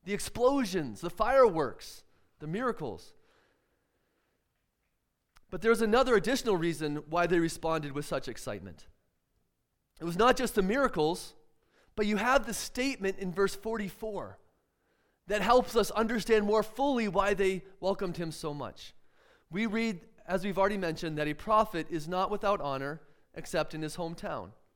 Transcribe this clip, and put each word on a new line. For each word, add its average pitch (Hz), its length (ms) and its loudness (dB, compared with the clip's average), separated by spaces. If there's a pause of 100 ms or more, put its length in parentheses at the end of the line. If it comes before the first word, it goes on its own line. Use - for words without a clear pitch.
The 190 80 -4
explosions, 196 880 0
the 165 80 -6
fireworks, 214 920 2 (360)
the 151 80 -10
miracles. 160 680 -6 (2500)
But 190 100 -8
there's 226 200 4
another 240 340 4
additional 208 400 2
reason 156 420 -2 (120)
why 170 180 0
they 175 120 4
responded 160 520 -2
with 143 140 -6
such - 220 -6
excitement. 98 600 -10 (1120)
It 160 60 -8
was 170 100 -4
not 214 220 6
just 208 180 0
the 214 60 4
miracles, 185 720 0 (600)
but 220 100 0
you 208 120 2
have 240 280 2
the 226 80 -6
statement 196 680 -4
in 185 140 -6
verse 196 220 0
forty-four 208 800 -6 (920)
that 202 140 0
helps 233 340 6
us 214 160 4
understand 220 540 2
more 208 180 4
fully 247 440 0
why 196 260 2
they 190 300 0 (180)
welcomed 185 360 -2
him 170 140 -4
so 156 220 -8
much. 123 400 -10 (580)
We 202 140 0
read, 220 360 0 (260)
as 185 160 0
we've 190 140 -2
already 196 200 4
mentioned, 160 400 -4
that 151 100 0
a 151 60 -2
prophet 214 560 2
is 156 180 -6
not 185 220 -2
without 202 320 -2
honor 139 400 -4 (320)
except 160 400 -4
in 156 80 -6
his 151 160 -6
hometown. 165 540 -8 (240)